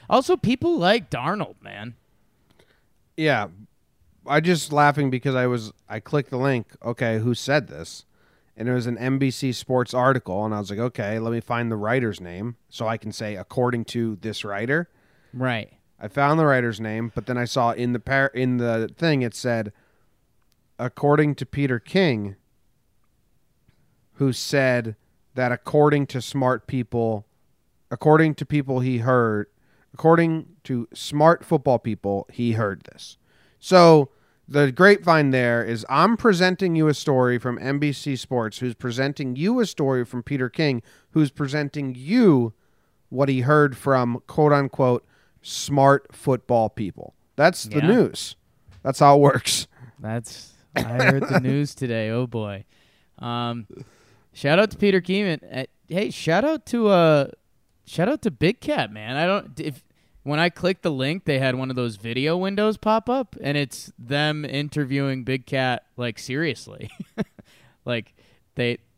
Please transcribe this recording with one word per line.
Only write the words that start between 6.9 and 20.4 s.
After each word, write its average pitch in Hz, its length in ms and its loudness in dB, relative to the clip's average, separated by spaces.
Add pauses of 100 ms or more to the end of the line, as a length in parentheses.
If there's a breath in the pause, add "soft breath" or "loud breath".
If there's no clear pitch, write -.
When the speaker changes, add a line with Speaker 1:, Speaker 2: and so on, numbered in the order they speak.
Speaker 2:
who 120 140 0
said 135 340 -2
this?" - 360 -16 (500)
And 113 140 -6
it 127 60 0
was 120 120 -2
an 120 120 -4
N 131 180 -2
B 135 140 0
C 131 200 -4
Sports 123 440 -2
article, 123 500 0
and 107 100 -4
I 104 40 -4
was 98 120 -8
like, 101 80 -8
"Okay, 113 400 -6
let 113 140 -4
me 117 80 -4
find 117 320 -4
the 110 40 -4
writer's 110 440 -2
name 92 360 -12 (120)
so - 180 -10
I 113 120 -4
can 107 140 -12
say, 107 220 -10
'According 120 520 -2
to 113 340 -4
this 110 240 -8
writer.'" 117 460 -4 (420)
Speaker 1:
Right. 123 400 -4 (260)
Speaker 2:
I 107 100 -12
found 143 300 2
the 160 60 2
writer's 120 360 0
name, 110 340 -6
but 120 120 -8
then 123 120 -4
I 120 80 -2
saw 120 260 0
in 120 220 -2
the 120 40 -4
par-, 135 360 -2
in 127 240 -2
the 113 360 -2
thing 151 280 0
it 117 120 -4
said, 113 380 -4 (1080)